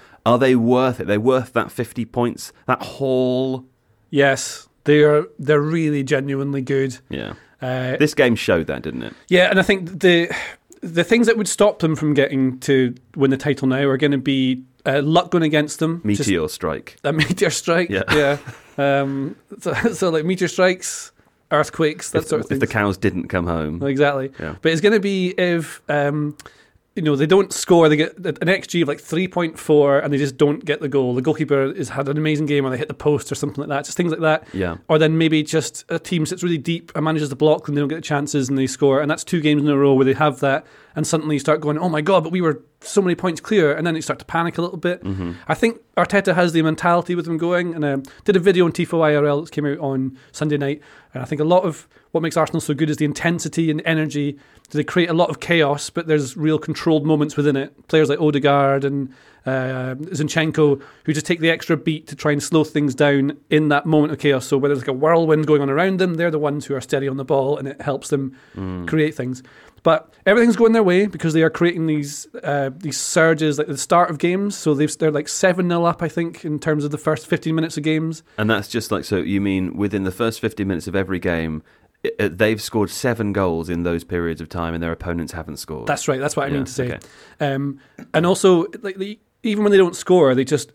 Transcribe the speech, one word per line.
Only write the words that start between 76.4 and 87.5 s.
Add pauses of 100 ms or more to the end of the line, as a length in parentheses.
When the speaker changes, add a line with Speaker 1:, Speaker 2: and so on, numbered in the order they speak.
Speaker 2:
in
terms
of
the
first
fifteen
minutes
of
games. (140)
Speaker 1:
And
that's
just,
like,
so
you
mean
within
the
first
fifteen
minutes
of
every
game, (420)
i-,
uh,
they've
scored
seven
goals
in
those
periods
of
time
and
their
opponents
haven't
scored?
Speaker 2:
That's
right.
That's
what
I
Speaker 1:
Yeah,
Speaker 2:
mean
to
say.
Speaker 1:
okay. (540)